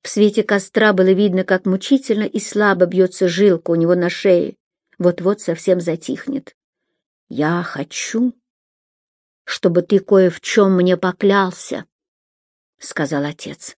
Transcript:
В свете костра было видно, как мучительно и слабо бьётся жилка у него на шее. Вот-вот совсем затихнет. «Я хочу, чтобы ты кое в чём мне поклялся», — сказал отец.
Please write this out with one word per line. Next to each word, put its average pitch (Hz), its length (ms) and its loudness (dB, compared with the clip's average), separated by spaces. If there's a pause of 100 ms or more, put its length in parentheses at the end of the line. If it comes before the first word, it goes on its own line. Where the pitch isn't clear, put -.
В - 80 -18
свете 208 340 2
костра 208 520 0
было 190 180 4
видно, 190 320 0
как 185 220 -2
мучительно 208 580 0
и 202 160 -6
слабо 196 460 0
бьётся 185 420 0
жилка 175 440 2
у - 20 2
него 170 200 2
на 175 140 0
шее. 180 480 0 (420)
Вот-вот 180 440 0
совсем 180 400 -2
затихнет. 175 760 -8 (720)
«Я 160 340 -2
хочу, 220 720 -6 (1160)
чтобы 175 320 0
ты 196 160 2
кое 190 320 4
в 165 100 -14
чём 196 360 2
мне 180 200 2
поклялся», — 185 880 -2 (920)
сказал 147 460 -6
отец. - 560 -12